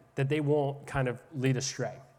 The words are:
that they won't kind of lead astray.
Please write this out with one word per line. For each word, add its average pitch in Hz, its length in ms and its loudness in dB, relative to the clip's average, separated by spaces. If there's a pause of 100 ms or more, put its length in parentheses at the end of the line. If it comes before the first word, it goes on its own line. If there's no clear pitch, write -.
(160)
that 135 140 2
they 151 100 2
won't 143 480 0
kind 131 200 0
of 120 120 -2 (160)
lead 131 220 2
astray. - 380 -4 (240)